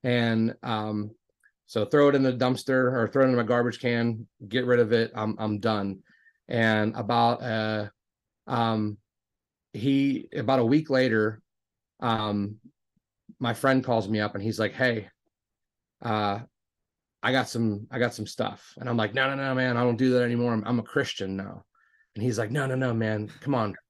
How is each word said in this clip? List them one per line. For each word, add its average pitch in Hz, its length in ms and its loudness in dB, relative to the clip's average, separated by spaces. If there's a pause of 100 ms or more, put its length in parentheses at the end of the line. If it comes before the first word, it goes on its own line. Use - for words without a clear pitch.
And, 117 580 2
um, 107 480 -4 (560)
so 107 180 -2
throw 143 240 4
it 139 60 4
in 135 80 2
the 131 100 2
dumpster 127 600 0
or 113 160 0
throw 135 160 4
it 131 60 4
in 123 60 4
my 120 60 2
garbage 120 380 0
can, 117 480 -2 (180)
get 120 200 -2
rid 123 120 4
of 113 140 4
it. 113 240 2
I'm, 107 240 -4
I'm 107 180 -2
done. 98 420 -2 (460)
And 110 480 2
about, 120 480 0
uh, 110 460 -4 (580)
um, 110 520 -2 (760)
he, 139 640 0
about 131 240 2
a 117 40 4
week 151 240 4
later, 110 520 2 (600)
um, 107 560 -2 (840)
my 117 160 0
friend 131 280 2
calls 113 260 0
me 107 120 0
up 104 140 -2
and 98 80 -6
he's 110 160 -2
like, 107 140 0
"Hey, 120 360 0 (960)
uh, 107 380 -2 (840)
I 123 80 2
got 127 160 2
some, 113 420 -2
I 127 80 -8
got 117 160 0
some 107 120 -8
stuff." - 520 -8
And 123 100 -10
I'm 120 100 0
like, 107 160 0
"No, 131 140 2
no, 139 60 -2
no, 135 200 -2
man, 127 240 0
I 120 40 2
don't 120 140 2
do 127 160 2
that 123 100 4
anymore. 120 300 0
I'm, 110 140 0
I'm 120 120 0
a 110 60 -2
Christian 98 520 -4
now." 98 280 -10 (500)
And 104 80 -6
he's 117 160 -2
like, 107 120 -4
"No, 135 160 -2
no, 131 80 -2
no, 127 180 0
man, 107 380 -2 (100)
come 143 140 -2
on. 107 200 0 (160)